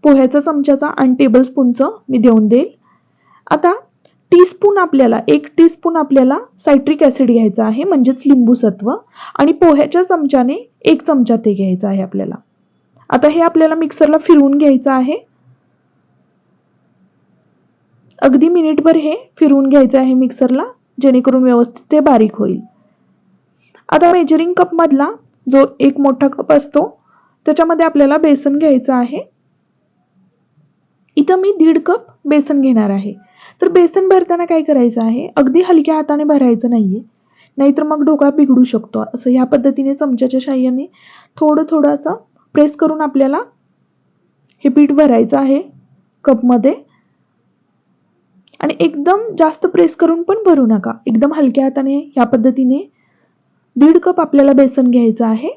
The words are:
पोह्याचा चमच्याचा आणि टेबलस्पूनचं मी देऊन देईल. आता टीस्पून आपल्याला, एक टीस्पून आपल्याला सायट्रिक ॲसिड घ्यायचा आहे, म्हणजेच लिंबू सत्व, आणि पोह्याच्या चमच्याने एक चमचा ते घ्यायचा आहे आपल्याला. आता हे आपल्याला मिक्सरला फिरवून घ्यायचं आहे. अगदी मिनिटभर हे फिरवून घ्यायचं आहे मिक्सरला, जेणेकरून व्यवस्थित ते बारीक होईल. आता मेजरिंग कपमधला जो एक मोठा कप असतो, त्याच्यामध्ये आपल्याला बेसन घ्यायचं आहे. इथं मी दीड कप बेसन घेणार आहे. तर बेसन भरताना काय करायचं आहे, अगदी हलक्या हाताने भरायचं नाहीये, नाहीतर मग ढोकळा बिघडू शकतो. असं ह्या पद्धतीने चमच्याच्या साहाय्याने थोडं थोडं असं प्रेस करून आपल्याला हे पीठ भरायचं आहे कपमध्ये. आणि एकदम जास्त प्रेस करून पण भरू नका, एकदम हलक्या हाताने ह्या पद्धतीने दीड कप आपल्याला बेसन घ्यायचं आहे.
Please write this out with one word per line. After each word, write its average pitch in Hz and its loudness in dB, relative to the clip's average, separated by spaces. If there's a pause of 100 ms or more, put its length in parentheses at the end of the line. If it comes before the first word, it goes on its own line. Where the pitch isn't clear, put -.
पोह्याचा 269 2
चमच्याचा 285 -2
आणि 254 0
टेबलस्पूनचं 262 0 (180)
मी 254 -2
देऊन 220 2
देईल. 247 0 (800)
आता 359 0 (580)
टीस्पून 359 2
आपल्याला, 269 0
एक 294 0 (100)
टीस्पून 330 0
आपल्याला 277 0 (220)
सायट्रिक 294 0
ॲसिड 254 0
घ्यायचा 220 0
आहे, 220 -4
म्हणजेच 269 -2
लिंबू 247 2
सत्व, 220 -2 (400)
आणि 294 0
पोह्याच्या 311 2
चमच्याने 302 -2 (100)
एक 311 0
चमचा 247 0
ते 220 -2
घ्यायचा 190 -4
आहे 196 -4
आपल्याला. 190 -8 (760)
आता 254 0
हे 311 0
आपल्याला 320 0
मिक्सरला 320 0
फिरवून 294 4
घ्यायचं 277 2
आहे. 262 -2 (3000)
अगदी 277 2
मिनिटभर 320 0
हे 311 -6
फिरवून 277 2
घ्यायचं 269 4
आहे 262 0
मिक्सरला, 254 -2 (360)
जेणेकरून 254 2
व्यवस्थित 240 0
ते 302 2
बारीक 254 2
होईल. 196 -4 (1300)
आता 349 2
मेजरिंग 339 0
कपमधला 330 0 (400)
जो 269 4 (140)
एक 277 0
मोठा 277 0
कप - -4
असतो, 294 -2 (460)
त्याच्यामध्ये 320 0
आपल्याला 294 2
बेसन 285 0
घ्यायचं 277 0
आहे. 247 -4 (2000)
इथं 359 0
मी 392 0
दीड 320 2
कप 370 -4 (240)
बेसन 285 0
घेणार 226 0
आहे. 196 -6 (480)
तर 349 2
बेसन 359 2
भरताना 349 0
काय 330 -2
करायचं 240 0
आहे, 233 -4
अगदी 285 2
हलक्या 330 0
हाताने 302 -4
भरायचं 254 0
नाहीये, 214 -2 (560)
नाहीतर 277 0
मग 302 -4
ढोकळा 285 2
बिघडू 277 2
शकतो. 226 -4 (100)
असं 247 -6
ह्या 254 0
पद्धतीने 277 -2
चमच्याच्या 262 -4
साहाय्याने 254 -4 (520)
थोडं 302 0
थोडं 302 0
असं 294 -6 (400)
प्रेस 294 2
करून 311 -2
आपल्याला 277 -2 (1300)
हे 285 0
पीठ 285 2
भरायचं 277 0
आहे 277 -2 (600)
कपमध्ये. 247 0 (1800)
आणि 302 -6
एकदम 339 -2 (160)
जास्त 320 -2
प्रेस 339 0
करून 330 -2
पण 381 -4 (100)
भरू 285 2
नका, 220 -2 (160)
एकदम 254 0
हलक्या 269 -2
हाताने 269 -4
ह्या 277 -4
पद्धतीने 262 -2 (840)
दीड 311 4
कप 359 -2
आपल्याला 277 2
बेसन 262 2
घ्यायचं 233 0
आहे. 226 -4